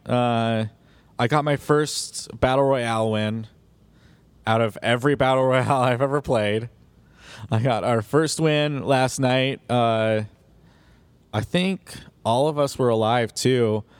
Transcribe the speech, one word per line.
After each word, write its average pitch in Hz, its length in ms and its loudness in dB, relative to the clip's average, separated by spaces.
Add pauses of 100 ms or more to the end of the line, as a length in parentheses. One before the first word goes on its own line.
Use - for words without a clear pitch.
Uh, 113 600 0 (520)
I 120 100 0
got 147 180 0
my 147 100 0
first - 840 -4
Battle 131 280 2
Royale 113 460 0
win 107 360 -2 (1000)
out 113 140 2
of 110 220 -2
every 123 340 2
Battle 131 300 2
<laughs> - 20 2
Royale 127 360 2
I've 123 180 0
ever 139 200 0
played. 110 480 -2 (800)
I 113 120 0
got 117 220 0
our 113 180 2
first 147 380 0
win 147 460 0
last 131 340 0
night. 131 500 0
Uh, 110 540 0 (1080)
I 107 80 -2
think 180 540 -4 (300)
all 120 240 2
of 147 100 -4
us 143 180 -2
were 127 120 2
alive, 113 440 0
too. 117 500 0 (160)